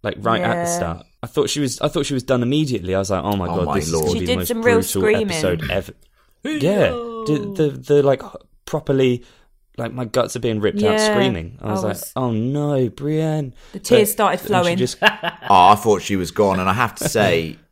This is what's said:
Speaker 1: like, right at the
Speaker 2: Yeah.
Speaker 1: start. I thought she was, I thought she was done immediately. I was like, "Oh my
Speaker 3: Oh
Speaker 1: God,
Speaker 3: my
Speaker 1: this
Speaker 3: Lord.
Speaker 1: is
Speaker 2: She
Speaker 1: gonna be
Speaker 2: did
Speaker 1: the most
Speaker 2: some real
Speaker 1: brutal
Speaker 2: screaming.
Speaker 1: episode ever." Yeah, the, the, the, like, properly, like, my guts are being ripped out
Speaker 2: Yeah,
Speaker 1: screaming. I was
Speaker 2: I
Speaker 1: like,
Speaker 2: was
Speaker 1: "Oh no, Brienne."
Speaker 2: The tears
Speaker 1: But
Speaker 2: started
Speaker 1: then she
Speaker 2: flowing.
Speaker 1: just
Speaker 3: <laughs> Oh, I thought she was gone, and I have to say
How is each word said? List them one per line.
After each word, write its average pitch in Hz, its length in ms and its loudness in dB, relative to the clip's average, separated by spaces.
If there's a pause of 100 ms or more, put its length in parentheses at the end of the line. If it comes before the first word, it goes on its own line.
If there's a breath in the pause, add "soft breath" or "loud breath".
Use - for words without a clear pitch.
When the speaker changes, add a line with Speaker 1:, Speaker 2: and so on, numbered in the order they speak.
Speaker 1:
like, 107 160 -4
right 110 240 0
at - 60 0 (160)
the 170 60 0
Speaker 2:
Yeah. 170 60 0
Speaker 1:
start. 85 300 -6 (160)
I 117 40 -12
thought - 240 0
she 147 100 -4
was, 135 200 -2
I - 80 -2
thought 147 180 -2
she 143 80 -2
was 127 80 -2
done 127 200 0
immediately. 120 520 0
I 95 40 2
was 98 120 -2
like, 90 140 0
"Oh 104 120 0
my 90 120 -2
Speaker 3:
Oh 87 80 -2
Speaker 1:
God, 90 100 0
Speaker 3:
my 71 120 -2
Speaker 1:
this 78 140 -2
Speaker 3:
Lord. 80 140 0
Speaker 1:
is - 60 0
Speaker 2:
She - 60 0
Speaker 1:
gonna - 20 -2
be 85 60 -4
Speaker 2:
did - 80 0
Speaker 1:
the - 60 -2
most 87 80 -4
Speaker 2:
some 226 140 -4
real 240 140 4
Speaker 1:
brutal - 260 0
Speaker 2:
screaming. 214 280 2
Speaker 1:
episode 90 400 -2
ever." 92 220 -4 (520)
Yeah, 202 460 2
the, 220 680 -4
the, 151 120 2 (260)
the, 143 80 6
like, 135 200 2 (420)
properly, 135 600 0 (520 soft breath)
like, 117 160 -8
my 123 120 -8
guts 113 320 -2
are 120 40 -6
being 113 200 -2
ripped 202 220 0
out 214 160 2
Speaker 2:
Yeah, 214 140 2
Speaker 1:
screaming. 107 480 -2
I 107 120 -6
was 98 120 -4
Speaker 2:
I 104 40 -2
Speaker 1:
like, 101 80 -4
Speaker 2:
was - 200 -14
Speaker 1:
"Oh 127 140 -2
no, 131 580 0
Brienne." 156 640 -4 (200 soft breath)
Speaker 2:
The 196 80 -12
tears 214 280 4
Speaker 1:
But 208 40 -4
Speaker 2:
started 196 280 0
Speaker 1:
then - 60 -14
she - 20 -10
Speaker 2:
flowing. 180 300 2
Speaker 1:
just 123 200 -2
Speaker 3:
<laughs> - 40 -2
Oh, 120 680 4
I 104 60 8
thought 101 280 2
she 101 140 -4
was 90 140 -2
gone, 98 300 2
and 92 80 0
I 95 40 2
have 117 240 0
to 151 120 -4
say 85 500 0 (140)